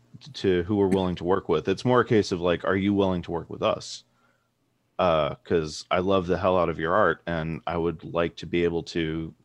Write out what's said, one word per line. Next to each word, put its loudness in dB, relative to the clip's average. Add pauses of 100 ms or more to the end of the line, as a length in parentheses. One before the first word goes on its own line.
(340)
to 0
who 0
we're 4
willing 0
to -12
work 0
with. 0
It's -2
more 6
a 4
case 2
of, -2
like, 0
are 2
you 2
willing 2
to -10
work -8
with -8
us? -4 (920)
Uh, 2
'cause -2
I 2
love 2
the 0
hell 2
out 2
of -6
your 0
art, 2
and -4
I -4
would -4
like -4
to -14
be 0
able 0
to, -6 (140)